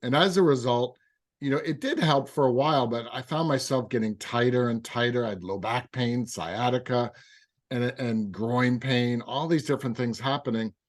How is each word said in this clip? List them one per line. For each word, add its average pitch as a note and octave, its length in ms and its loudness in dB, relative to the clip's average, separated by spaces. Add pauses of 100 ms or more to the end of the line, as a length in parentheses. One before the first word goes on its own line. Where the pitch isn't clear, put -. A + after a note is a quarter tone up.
And B2 140 0
as F3 220 4
a G3 60 6
result, B2 540 2 (420)
you C#3+ 100 -4
know, C#3 80 2
it D3+ 240 -4
did C#4+ 180 -2
help C#3+ 300 4
for C#3 180 2
a B2+ 40 4
while, C3+ 360 4
but A#2 240 -4
I B2+ 100 -8
found D#3 260 -2
myself C3+ 420 0
getting A2 280 -2
tighter B2 520 0
and A2+ 140 -2
tighter. A#2+ 420 0
I A2+ 40 -2
had F#2+ 140 -6
low G2 140 -6
back G#2 340 -4
pain, B2 340 -2
sciatica, A#2+ 880 -2 (600)
and, B2 120 -2
and A#2 480 -2
groin B2 480 2
pain, A#2+ 420 0
all C#3 260 -4
these D#3+ 180 2
different C3 300 -2
things A#2 240 -2
happening. A#2+ 540 -2 (160)